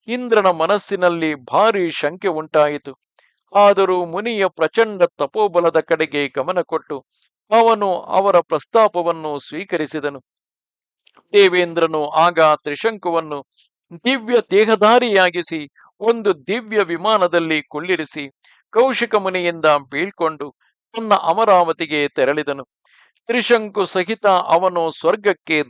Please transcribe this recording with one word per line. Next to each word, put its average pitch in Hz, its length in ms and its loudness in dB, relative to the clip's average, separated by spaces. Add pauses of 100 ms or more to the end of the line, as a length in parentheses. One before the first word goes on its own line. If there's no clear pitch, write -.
ಇಂದ್ರನ 226 400 0
ಮನಸ್ಸಿನಲ್ಲಿ 170 880 0
ಭಾರಿ 175 560 0
ಶಂಕೆ 170 360 -6
ಉಂಟಾಯಿತು. 151 680 -2 (600)
ಆದರೂ 190 500 4
ಮುನಿಯ 196 420 -4
ಪ್ರಚಂಡ 190 560 0
ತಪೋಬಲದ 170 760 0
ಕಡೆಗೆ 151 480 -2
ಗಮನ 165 340 -4
ಕೊಟ್ಟು 151 440 -8 (460)
ಅವನು 214 500 2
ಅವರ 190 380 2
ಪ್ರಸ್ತಾಪವನ್ನು 165 1000 0
ಸ್ವೀಕರಿಸಿದನು. 147 840 -6 (1120)
ದೇವೇಂದ್ರನು 170 760 2
ಆಗ 165 300 2
ತ್ರಿಶಂಕುವನ್ನು 156 1040 -2 (600)
ದಿವ್ಯ 240 300 -2 (160)
ದೇಹಧಾರಿಯಾಗಿಸಿ 196 1200 2 (300)
ಒಂದು 202 480 -2
ದಿವ್ಯ 214 360 -2
ವಿಮಾನದಲ್ಲಿ 170 800 0
ಕುಳ್ಳಿರಿಸಿ 151 680 -8 (420)
ಕೌಶಿಕ 233 420 0
ಮುನಿಯಿಂದ 175 500 -2
ಬೀಳ್ಕೊಂಡು 147 920 -2 (400)
ತನ್ನ 220 180 -2
ಅಮರಾವತಿಗೆ 165 960 2
ತೆರಳಿದನು. 139 560 -2 (600)
ತ್ರಿಶಂಕು 214 600 -2
ಸಹಿತ 190 420 -6
ಅವನು 175 640 0
ಸ್ವರ್ಗಕ್ಕೆ 175 800 -2